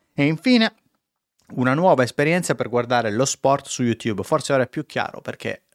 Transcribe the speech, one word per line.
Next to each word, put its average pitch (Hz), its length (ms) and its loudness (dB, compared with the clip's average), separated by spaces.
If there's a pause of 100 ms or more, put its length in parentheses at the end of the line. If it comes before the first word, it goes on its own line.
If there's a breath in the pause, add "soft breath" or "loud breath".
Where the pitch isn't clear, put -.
(140)
E 143 120 0
infine, 220 500 2 (800)
una 127 200 0
nuova 156 300 4
esperienza 156 520 0
per 117 140 -6
guardare 117 420 0
lo 117 140 0
sport 139 420 0
su - 160 -6
YouTube. 110 400 -2
Forse 147 300 -2
ora 131 100 2
è 117 40 -4
più - 180 -10
chiaro - 360 -4
perché - 540 -10